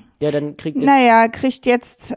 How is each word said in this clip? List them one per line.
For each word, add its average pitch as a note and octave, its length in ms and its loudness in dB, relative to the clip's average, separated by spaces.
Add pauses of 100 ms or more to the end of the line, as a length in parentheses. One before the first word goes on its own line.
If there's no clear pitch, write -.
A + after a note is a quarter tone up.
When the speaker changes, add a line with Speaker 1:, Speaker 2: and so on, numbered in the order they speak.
(220)
Speaker 1:
Ja, D3 100 -2
dann D3 240 -6
kriegt D#3+ 220 -10
jetzt C4 80 -2
Speaker 2:
Naja, A#3+ 420 4
kriegt - 380 -6
jetzt, - 520 -4